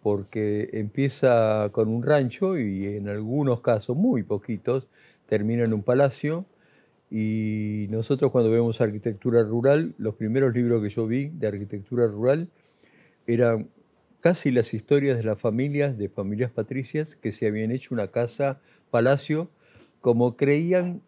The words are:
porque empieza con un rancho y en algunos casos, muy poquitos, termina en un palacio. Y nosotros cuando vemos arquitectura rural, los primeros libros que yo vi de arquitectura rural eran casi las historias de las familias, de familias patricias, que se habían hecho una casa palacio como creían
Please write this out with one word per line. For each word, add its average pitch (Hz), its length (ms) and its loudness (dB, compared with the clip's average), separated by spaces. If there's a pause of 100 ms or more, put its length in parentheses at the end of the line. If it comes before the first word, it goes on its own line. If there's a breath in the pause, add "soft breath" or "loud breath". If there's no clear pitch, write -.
porque 104 680 -2
empieza 110 960 2
con 110 160 0
un 113 160 -2
rancho 147 560 0
y 98 280 -2
en 101 220 -6
algunos 117 520 -2
casos, 120 360 0
muy 165 280 2
poquitos, 117 640 -4 (400 soft breath)
termina 113 340 0
en 113 100 2
un 104 120 -2
palacio. 143 600 0 (640 soft breath)
Y 107 800 -4
nosotros 120 440 0
cuando 117 180 4
vemos 117 300 2
arquitectura 113 640 2
rural, 131 540 2
los 107 180 -4
primeros 120 400 0
libros 120 260 2
que 104 60 -2
yo 113 180 -4
vi 131 220 -2
de 151 180 -6
arquitectura 104 600 -2
rural 127 400 0 (800 soft breath)
eran 117 400 2 (500)
casi 170 320 2
las 123 240 0
historias 139 440 2
de 113 40 -4
las 107 180 -2
familias, 139 560 -2
de 101 120 -6
familias 104 420 -4
patricias, 135 640 -6
que - 160 -6
se - 160 -4
habían 110 240 -2
hecho 127 240 -6
una 104 160 -4
casa 131 500 -4 (300 soft breath)
palacio 143 600 0 (500 soft breath)
como 120 360 2
creían 170 720 0